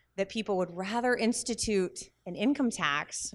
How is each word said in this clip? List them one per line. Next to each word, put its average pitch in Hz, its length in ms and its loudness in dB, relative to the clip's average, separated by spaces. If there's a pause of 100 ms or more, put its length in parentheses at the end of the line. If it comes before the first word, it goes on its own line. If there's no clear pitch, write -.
(160)
that 196 140 0
people 214 280 -2
would 180 180 0
rather 233 400 0
institute 220 960 0 (160)
an 175 80 -8
income 254 340 4
tax - 640 -2